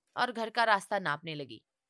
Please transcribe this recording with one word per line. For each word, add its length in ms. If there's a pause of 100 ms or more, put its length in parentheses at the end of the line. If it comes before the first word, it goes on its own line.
(160)
और 160
घर 180
का 140
रास्ता 340
नापने 360
लगी 280 (280)